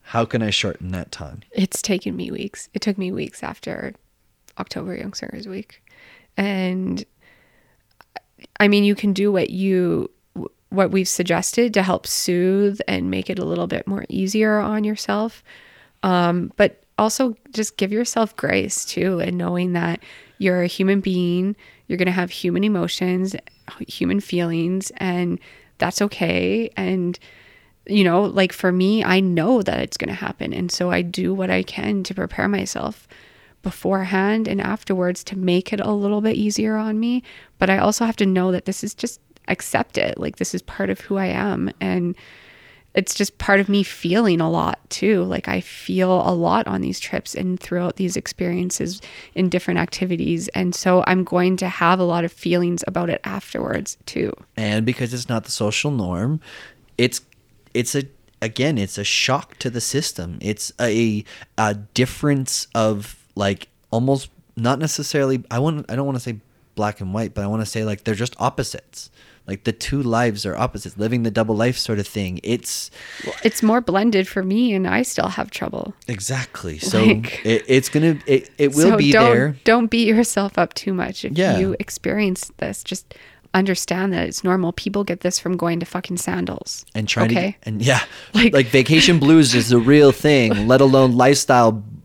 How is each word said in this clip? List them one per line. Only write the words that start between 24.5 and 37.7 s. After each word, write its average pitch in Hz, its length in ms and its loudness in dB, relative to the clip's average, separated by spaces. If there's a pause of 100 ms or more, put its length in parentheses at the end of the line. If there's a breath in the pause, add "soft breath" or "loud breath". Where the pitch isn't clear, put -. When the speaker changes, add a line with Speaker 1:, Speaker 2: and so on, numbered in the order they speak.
Speaker 2:
and 175 420 -2 (400 soft breath)
that's - 240 -2
okay. 185 720 -2
And, 185 420 -2 (680 soft breath)
you 196 180 4
know, 175 180 4
like, 190 300 0
for - 200 0
me, 196 320 2
I 185 160 4
know 190 420 2
that 190 180 -2
it's - 180 -6
gonna - 160 -6
happen. - 400 -8
And 175 160 -4
so 180 200 -2
I 180 120 2
do 180 320 -4
what 190 160 -4
I 185 120 0
can 202 420 -4
to 190 100 -8
prepare - 340 -4
myself - 580 -4 (560 soft breath)
beforehand 190 840 -2
and 196 120 -2
afterwards 185 640 -2
to 196 140 -10
make 180 340 0
it 202 80 -4
a 208 120 -2
little 208 300 0
bit 220 140 0
easier 214 400 0
on 214 220 -2
me. 240 240 0 (360 loud breath)
But 190 120 2